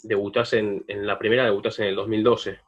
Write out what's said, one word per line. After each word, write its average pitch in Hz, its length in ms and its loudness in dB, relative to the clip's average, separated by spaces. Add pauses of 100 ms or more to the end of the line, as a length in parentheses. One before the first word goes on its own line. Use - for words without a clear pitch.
debutás 107 500 0
en, 104 340 0
en 101 180 -8
la 101 120 -2
primera, 120 260 2
debutás 104 340 0
en 107 80 0
el 98 100 0
dos 101 120 -4
mil 107 140 0
doce. 113 460 2